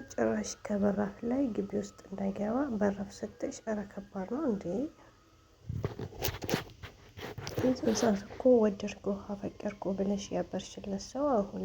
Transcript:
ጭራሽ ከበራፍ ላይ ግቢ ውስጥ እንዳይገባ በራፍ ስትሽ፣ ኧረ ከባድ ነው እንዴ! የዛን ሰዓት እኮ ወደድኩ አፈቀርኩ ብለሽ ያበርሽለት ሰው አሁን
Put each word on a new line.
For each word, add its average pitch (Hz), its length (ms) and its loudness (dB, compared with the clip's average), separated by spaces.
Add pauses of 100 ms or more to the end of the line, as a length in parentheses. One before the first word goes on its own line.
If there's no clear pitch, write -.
ጭራሽ 220 420 0 (100)
ከበራፍ 202 640 2
ላይ 247 240 2
ግቢ 202 280 -2
ውስጥ 202 260 -4
እንዳይገባ 196 560 -2 (160)
በራፍ 202 380 0
ስትሽ፣ - 500 -6
ኧረ 214 240 -2
ከባድ 196 440 -8
ነው 277 160 -2
እንዴ! 208 180 0 (3000)
የዛን 247 380 4
ሰዓት 208 260 4
እኮ - 200 -10 (140)
ወደድኩ 208 480 2 (200)
አፈቀርኩ - 580 -6 (100)
ብለሽ 196 360 0
ያበርሽለት 190 720 -4
ሰው 269 280 -4
አሁን 202 340 2